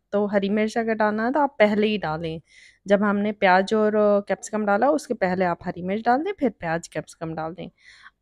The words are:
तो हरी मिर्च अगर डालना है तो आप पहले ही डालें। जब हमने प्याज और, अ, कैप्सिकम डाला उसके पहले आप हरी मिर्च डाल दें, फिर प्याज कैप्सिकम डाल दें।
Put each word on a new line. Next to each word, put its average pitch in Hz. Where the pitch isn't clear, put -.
तो 208
हरी 202
मिर्च 214
अगर 226
डालना 214
है 254
तो 302
आप 277
पहले 208
ही 214
डालें। 160
जब 196
हमने 202
प्याज 190
और, 214
अ, 208
कैप्सिकम 208
डाला 220
उसके 277
पहले 185
आप 170
हरी 175
मिर्च 196
डाल 254
दें, 392
फिर 254
प्याज 170
कैप्सिकम 160
डाल 160
दें। 170